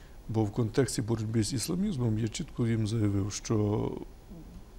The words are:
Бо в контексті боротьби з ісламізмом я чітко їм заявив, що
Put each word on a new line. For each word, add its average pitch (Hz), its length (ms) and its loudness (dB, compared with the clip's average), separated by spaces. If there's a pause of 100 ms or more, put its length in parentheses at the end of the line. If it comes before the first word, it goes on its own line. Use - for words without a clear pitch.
(280)
Бо 110 160 2
в 104 80 0
контексті 120 500 2
боротьби 110 400 2
з 101 100 -2
ісламізмом 135 680 0
я 113 100 0
чітко 127 380 -2
їм 110 200 2
заявив, 104 460 2
що 107 580 2 (880)